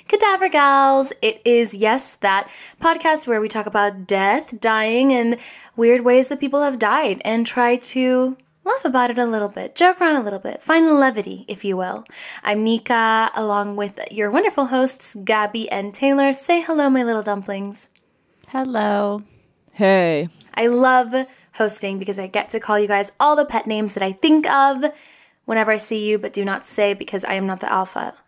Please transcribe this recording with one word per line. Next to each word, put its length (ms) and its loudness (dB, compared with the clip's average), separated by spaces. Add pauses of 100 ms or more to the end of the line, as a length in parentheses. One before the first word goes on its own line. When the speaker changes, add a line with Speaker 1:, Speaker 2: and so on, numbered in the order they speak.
Speaker 1:
Cadaver 400 2
Gals. 640 4 (100)
It 220 -2
is, 300 4
yes, 480 0
that 280 0 (320)
podcast 460 2
where 140 0
we 80 -2
talk 160 -6
about 420 -2
death, 540 0
dying, 500 2
and 260 0 (380)
weird 300 4
ways 240 4
that 100 -6
people 240 0
have 160 -2
died, 460 0
and 200 0
try 300 0
to 600 0 (260)
laugh 220 -2
about 260 0
it 80 -4
a 60 0
little 240 -2
bit, 260 -12
joke 240 2
around 160 2
a 80 0
little 160 -6
bit, 240 -12
find 260 4
levity, 600 0
if 160 -10
you 100 -2
will. 300 -8 (380)
I'm 200 -2
Nika, 720 0
along 400 -2
with 240 -8 (100)
your 220 -4
wonderful 360 0
hosts, 540 -2
Gabby 480 -2
and 240 -6
Taylor. 400 2
Say 280 0
hello, 280 0
my 140 2
little 200 -2
dumplings. 680 -8 (580)
Speaker 2:
Hello. 720 -2 (520)
Speaker 3:
Hey. 560 2 (260)
Speaker 1:
I 120 2
love 460 4 (420)
hosting 440 -4
because 200 -6
I 80 -8
get 240 -4
to 100 -4
call 180 0
you 80 0
guys 320 -2
all 160 4
the 100 2
pet 220 -4
names 260 -4
that 80 -6
I 120 -2
think 360 2
of. 360 2 (600)
"Whenever 260 0
I 60 2
see 320 -4
you, 80 2
but 160 -8
do 120 -4
not 200 -4
say, 280 0
because 300 -8
I 100 -4
am 140 -4
not 120 -6
the 120 -6
alpha 420 -4 (140)